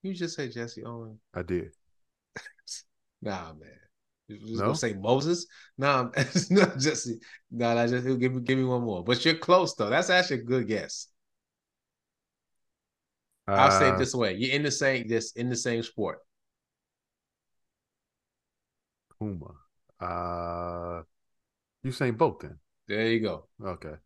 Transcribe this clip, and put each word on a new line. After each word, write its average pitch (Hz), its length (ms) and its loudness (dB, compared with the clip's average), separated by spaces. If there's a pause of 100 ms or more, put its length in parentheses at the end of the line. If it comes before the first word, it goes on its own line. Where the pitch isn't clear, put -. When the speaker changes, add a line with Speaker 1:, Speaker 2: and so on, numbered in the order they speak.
Speaker 1:
You 190 120 -6
just 170 220 -6
say 139 120 -6
Jesse 117 360 -10
Owens? 113 340 -14 (160)
Speaker 2:
I 90 80 -4
did. 87 280 -4 (680)
Speaker 1:
<laughs> - 60 -12 (800)
Nah, 90 300 -8
man. 76 160 -20 (600)
You 104 100 -16
just 107 160 -12
Speaker 2:
No? 98 100 -2
Speaker 1:
gonna 127 100 2
say 120 200 -2
Moses? 135 520 0 (300)
Nah, 135 360 2
<laughs> - 40 -2
it's - 340 0
not 185 280 6
Jesse. 127 400 -2 (320)
Nah, 117 240 0
nah, 117 120 2
just 123 200 -2 (120)
give 127 140 2
me, 127 80 -4
give 131 180 0
me 131 60 2
one 127 180 0
more. 95 220 -4
But 123 200 2
you're 160 100 6
close 175 400 4
though. 104 160 0
That's 170 180 2
actually 180 320 2
a 113 40 -12
good 123 220 0
guess. 98 420 -4 (2500)
I'll 113 180 8
say 95 180 8
it 92 80 4
Speaker 2:
Uh, - 20 0
Speaker 1:
this - 160 0
way: 104 220 0
you're 127 180 0
in 147 80 2
the 147 80 0
same, 131 380 0
this 113 240 -2
in 120 180 -4
the 120 60 -2
same 117 260 -2
sport. 95 380 -6 (3000)
Speaker 2:
Puma. 98 340 -8 (480)
Uh, 87 1000 -6 (840)
Usain 127 320 -2
Bolt 147 240 2
then. - 180 -14 (300)
Speaker 1:
There 107 200 0
you 113 120 4
go. 98 280 -4 (140)
Speaker 2:
Okay. 82 440 -10